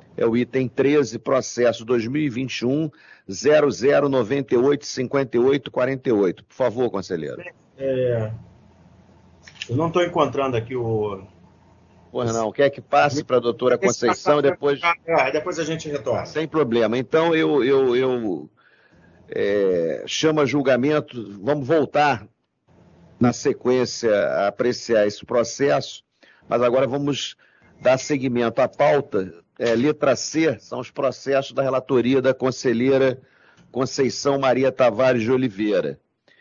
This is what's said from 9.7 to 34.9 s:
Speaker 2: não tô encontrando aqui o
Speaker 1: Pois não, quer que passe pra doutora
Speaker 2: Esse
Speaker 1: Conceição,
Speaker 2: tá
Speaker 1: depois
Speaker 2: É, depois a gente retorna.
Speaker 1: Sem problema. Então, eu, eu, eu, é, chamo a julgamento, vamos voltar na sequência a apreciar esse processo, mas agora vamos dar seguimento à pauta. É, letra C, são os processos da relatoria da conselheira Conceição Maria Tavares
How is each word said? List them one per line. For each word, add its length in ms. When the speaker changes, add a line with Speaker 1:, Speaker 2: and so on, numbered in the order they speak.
Speaker 2:
não 160
tô 120
encontrando 520
aqui 200
o 480
Speaker 1:
Pois 240
não, 200
quer 160
que 100
passe 420
pra 160
doutora 380
Speaker 2:
Esse 100
Speaker 1:
Conceição, 560
Speaker 2:
tá 80
Speaker 1:
depois 300
Speaker 2:
É, 240
depois 300
a 40
gente 260
retorna. 360
Speaker 1:
Sem 220
problema. 500
Então, 380
eu, 280
eu, 320
eu, 540
é, 800
chamo 320
a 60
julgamento, 960
vamos 280
voltar 580
na 140
sequência 760
a 380
apreciar 580
esse 200
processo, 760
mas 140
agora 260
vamos 480
dar 180
seguimento 640
à 80
pauta. 640
É, 160
letra 400
C, 440
são 200
os 100
processos 600
da 100
relatoria 600
da 120
conselheira 880
Conceição 720
Maria 320
Tavares 520